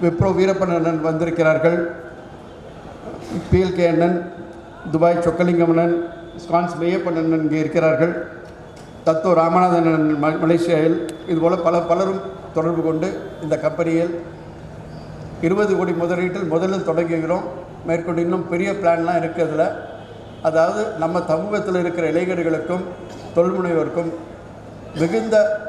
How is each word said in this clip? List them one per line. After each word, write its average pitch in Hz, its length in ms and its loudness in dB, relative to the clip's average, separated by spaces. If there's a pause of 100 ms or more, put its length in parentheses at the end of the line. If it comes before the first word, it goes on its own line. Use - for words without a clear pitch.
விப்ரோ 175 280 2
வீரப்பன் 185 440 2
அண்ணன் 165 260 2
வந்திருக்கிறார்கள், 165 920 2 (1600)
பி 185 120 6
எல் 185 100 0
கே 170 160 4
அண்ணன், 170 440 2 (600)
துபாய் 170 240 4
சொக்கலிங்கம் 170 520 2
அண்ணன், 170 420 2 (260)
ஸ்கான்ஸ் 175 440 0
மெய்யப்பன் 175 400 0
அண்ணன் 160 220 2
இங்கே 156 160 2
இருக்கிறார்கள், 160 720 2 (760)
தத்தோ 165 260 4
ராமநாதன் 170 600 6
அண்ணன் 151 300 2
ம-, 156 140 2
மலேசியாவில், 165 600 4 (300)
இதுபோல 170 280 2
பல, 170 240 2
பலரும் 180 400 0 (340)
தொடர்பு 165 280 0
கொண்டு 160 380 -2 (220)
இந்த 156 160 -2
கம்பெனியில் 165 640 0 (1200)
இருபது 190 360 2
கோடி 175 160 0
முதலீட்டில் 175 560 -2
முதலில் 180 400 0
தொடங்குகிறோம். 165 540 0 (440)
மேற்கொண்டு 170 360 -2
இன்னும் 175 260 0
பெரிய 185 240 0
பிளான்லாம் 170 480 2
இருக்குது. 165 260 0
அதில் 156 440 -2 (520)
அதாவது, 165 440 2 (120)
நம்ம 165 280 0
சமூகத்தில் 190 480 -2
இருக்கிற 170 360 0
இளைஞர்களுக்கும் 175 760 0 (520)
தொழில்முனைவோருக்கும் 170 760 0 (840)
மிகுந்த 208 760 2